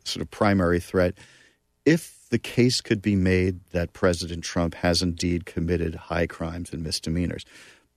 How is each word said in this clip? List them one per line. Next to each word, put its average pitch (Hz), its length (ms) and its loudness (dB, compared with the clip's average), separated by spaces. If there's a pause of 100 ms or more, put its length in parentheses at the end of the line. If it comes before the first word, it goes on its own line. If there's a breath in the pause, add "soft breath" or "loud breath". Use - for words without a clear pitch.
sort - 160 -6
of 80 100 -8
primary 92 480 2
threat 90 340 0 (720 soft breath)
if - 460 0
the 117 100 0
case - 400 2
could 107 220 -2
be 101 160 2
made 92 420 2 (140)
that 85 180 -2
President 85 500 0
Trump 85 340 -2
has 87 260 0
indeed 87 440 -2
committed 85 500 -2
high 82 320 -2
crimes 82 440 -8
and 82 100 -8
misdemeanors. 82 640 -4 (540 loud breath)